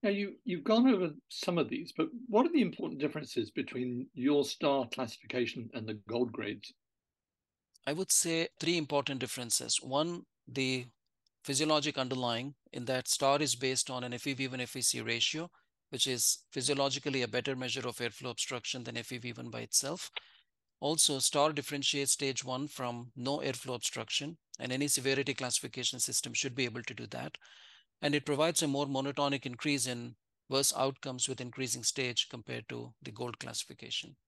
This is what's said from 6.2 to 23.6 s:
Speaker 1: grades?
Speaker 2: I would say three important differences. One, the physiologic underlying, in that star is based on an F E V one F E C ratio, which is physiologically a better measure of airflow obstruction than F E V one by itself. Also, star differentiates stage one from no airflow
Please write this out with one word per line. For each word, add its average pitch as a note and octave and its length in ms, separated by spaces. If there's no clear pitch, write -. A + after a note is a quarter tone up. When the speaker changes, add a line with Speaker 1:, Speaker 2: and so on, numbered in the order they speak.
Speaker 1:
grades? G#2+ 380
Speaker 2:
I C#3+ 80
would F#3 180
say E3 360
three E3+ 160
important C#3+ 440
differences. B2 600
One, D#3+ 440
the C3 380
physiologic D3+ 520
underlying, B2+ 600
in B2 100
that B2+ 240
star C#3 320
is C3+ 140
based B2+ 340
on B2+ 160
an B2 80
F A#2+ 140
E C#3 80
V C3 140
one B2+ 120
F B2 160
E C3 60
C B2 180
ratio, A#2 500
which B2+ 180
is B2 300
physiologically C3+ 720
a A#2+ 60
better B2 260
measure B2+ 320
of A#2+ 120
airflow A#2+ 320
obstruction B2 520
than A#2 140
F A#2 160
E B2 60
V A#2+ 140
one A#2+ 180
by A#2 100
itself. - 500
Also, D3 400
star D3+ 320
differentiates C#3+ 580
stage C3+ 340
one C3 220
from A#2+ 480
no C3+ 240
airflow B2+ 380